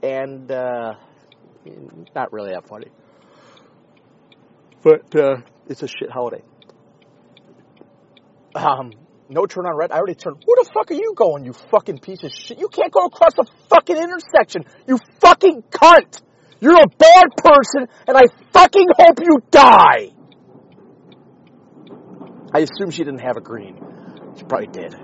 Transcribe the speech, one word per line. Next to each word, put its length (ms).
And, 480
uh, 440
not 180
really 200
that 160
funny. 200
But, 340
uh, 200
it's 140
a 60
shit 220
holiday. 320
Um, 380
no 180
turn 200
on 100
red. 160
I 40
already 180
turned. 320
Who 100
the 160
fuck 180
are 40
you 200
going, 300
you 80
fucking 460
piece 260
of 80
shit? 260
You 100
can't 240
go 120
across 300
the 120
fucking 280
intersection, 680
you 120
fucking 500
cunt! 520
You're 200
a 160
bad 300
person, 500
and 80
I 60
fucking 340
hope 240
you 180
die! 640
I 80
assume 300
she 140
didn't 160
have 160
a 40
green. 380
She 80
probably 240
did. 360